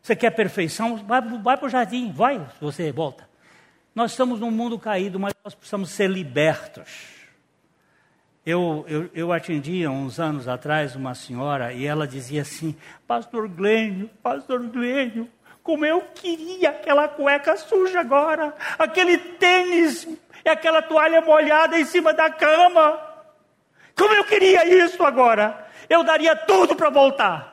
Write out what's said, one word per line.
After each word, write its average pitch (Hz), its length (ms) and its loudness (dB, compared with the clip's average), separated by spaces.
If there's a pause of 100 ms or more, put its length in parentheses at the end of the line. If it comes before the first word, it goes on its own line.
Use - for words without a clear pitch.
Você 226 140 -2
quer 226 160 0
perfeição? 214 640 -4
Vai, 220 240 -2
vai 233 360 -2
pro 269 120 -8
jardim, 240 420 -4
vai, 208 320 -2 (160)
você 151 320 -8
volta. 143 380 -10 (640)
Nós 233 180 -4
estamos 247 280 -4
num 233 100 -6
mundo 226 300 -6
caído, 190 400 -6
mas 202 140 -6 (100)
nós 202 100 -20
precisamos 196 380 -10
ser 196 180 -2
libertos. - 1120 -4 (1200)
Eu, 165 440 -4
eu, 151 260 -8
eu 170 180 -6
atendi 165 540 -6
há 139 60 -4
uns 135 280 -8
anos 151 280 -6
atrás 143 480 -6
uma 131 180 -10
senhora 127 600 -8
e 127 120 -8
ela 151 220 -4
dizia 135 340 -8
assim, 151 340 -10 (300)
"Pastor 233 420 -6
Glênio, 202 600 -2 (140)
Pastor 262 380 -6
Glênio, 240 680 -6 (320)
como 302 240 -2
eu 330 160 0 (140)
queria 339 560 -4
aquela 294 360 0
cueca 285 480 0
suja 370 440 -2
agora, 294 560 0 (240)
aquele 349 380 2
tênis 349 920 2 (360)
e 311 60 2
aquela 320 320 2
toalha 320 400 4
molhada 311 580 4
em 294 60 2
cima 320 260 2
da 320 200 2
cama. 320 680 4 (960)
Como 427 200 4
eu 403 80 4
queria 381 420 4 (180)
isso 339 200 0
agora. 233 640 2 (200)
Eu 330 160 4
daria 320 320 2
tudo 330 400 2
pra 311 140 2
voltar." 254 640 2